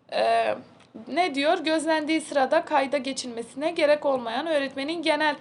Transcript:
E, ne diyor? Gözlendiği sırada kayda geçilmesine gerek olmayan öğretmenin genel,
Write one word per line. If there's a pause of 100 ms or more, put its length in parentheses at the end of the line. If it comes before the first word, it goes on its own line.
(120)
E, (540)
ne
diyor?
Gözlendiği
sırada
kayda
geçilmesine
gerek
olmayan
öğretmenin
genel,